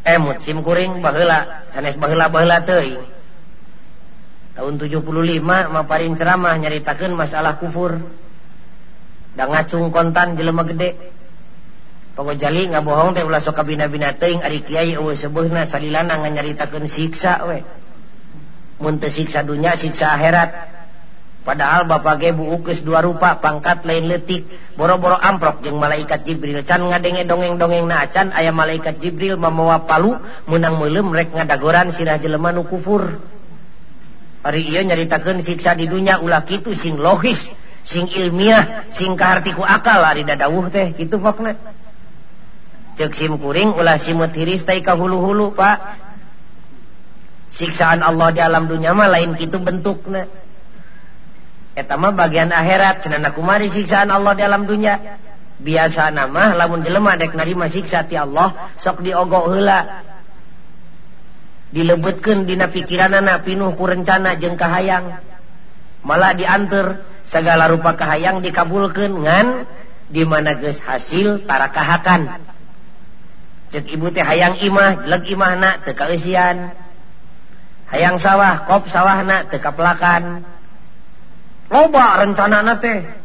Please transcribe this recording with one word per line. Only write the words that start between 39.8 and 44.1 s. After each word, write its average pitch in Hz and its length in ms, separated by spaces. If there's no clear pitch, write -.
ari 151 240
dadawuh 151 400
teh, 180 240
kitu 160 240
pokna. 196 400
Cek 151 160
sim 156 240
kuring 165 400
ulah 165 240
simut 165 320